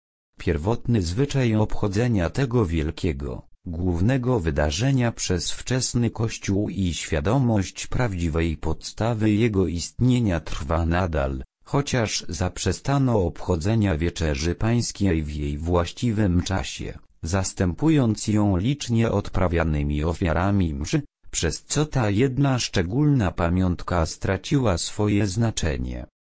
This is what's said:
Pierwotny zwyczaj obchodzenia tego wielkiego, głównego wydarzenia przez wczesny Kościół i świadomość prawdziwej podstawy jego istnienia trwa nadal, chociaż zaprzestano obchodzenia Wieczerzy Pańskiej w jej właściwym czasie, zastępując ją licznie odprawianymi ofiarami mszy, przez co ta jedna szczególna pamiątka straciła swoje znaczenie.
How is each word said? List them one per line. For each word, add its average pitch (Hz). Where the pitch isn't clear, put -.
Pierwotny 101
zwyczaj 113
obchodzenia 104
tego 123
wielkiego, 76
głównego 92
wydarzenia 82
przez -
wczesny 120
Kościół 104
i 95
świadomość 101
prawdziwej 82
podstawy 110
jego 104
istnienia 104
trwa 80
nadal, 80
chociaż 131
zaprzestano 117
obchodzenia 92
Wieczerzy 80
Pańskiej 104
w 73
jej 73
właściwym 87
czasie, -
zastępując 101
ją 104
licznie 113
odprawianymi 80
ofiarami 85
mszy, 85
przez -
co 151
ta 127
jedna 127
szczególna 107
pamiątka 87
straciła 98
swoje 104
znaczenie. 73